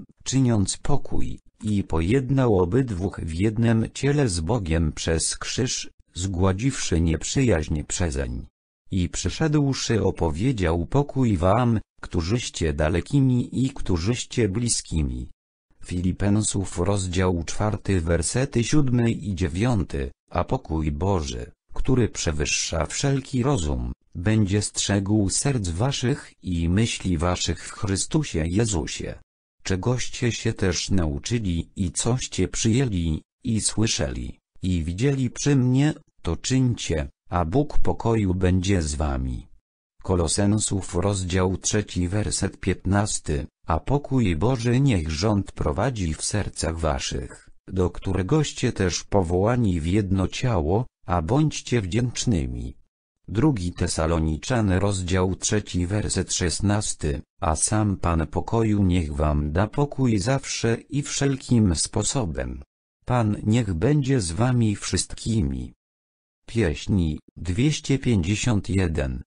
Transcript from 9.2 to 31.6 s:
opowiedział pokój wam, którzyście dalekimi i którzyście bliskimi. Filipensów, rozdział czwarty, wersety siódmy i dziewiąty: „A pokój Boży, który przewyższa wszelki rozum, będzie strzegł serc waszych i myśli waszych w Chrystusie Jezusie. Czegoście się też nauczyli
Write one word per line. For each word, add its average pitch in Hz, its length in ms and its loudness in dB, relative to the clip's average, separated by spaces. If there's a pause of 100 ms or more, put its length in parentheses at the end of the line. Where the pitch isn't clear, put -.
opowiedział 87 840 0
pokój 131 520 0
wam, 110 420 2 (220)
którzyście 85 720 -2
dalekimi 120 920 2
i - 40 0
którzyście 101 800 0
bliskimi. 78 800 -2 (540)
Filipensów, 95 960 -2
rozdział 92 640 0
czwarty, 98 580 -2
wersety 85 640 0
siódmy 120 480 4
i 101 240 -4
dziewiąty: 90 760 -2 (180)
„A 85 140 -2
pokój 78 480 -2
Boży, 73 600 -2 (220)
który - 360 2
przewyższa 78 760 -2
wszelki 135 580 -2
rozum, 71 480 0 (240)
będzie 104 460 2
strzegł 101 680 0
serc 110 400 -2
waszych 120 640 -2 (100)
i 85 260 0
myśli 95 480 0
waszych 85 480 0
w - 60 -14
Chrystusie 95 760 -2
Jezusie. 90 720 -2 (440)
Czegoście 117 680 -2
się 113 220 -2
też - 380 0
nauczyli 87 840 0